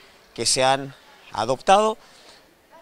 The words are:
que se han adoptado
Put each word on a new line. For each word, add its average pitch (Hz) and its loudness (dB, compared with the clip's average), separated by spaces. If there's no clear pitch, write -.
que 117 -6
se 131 0
han 135 -2
adoptado 190 0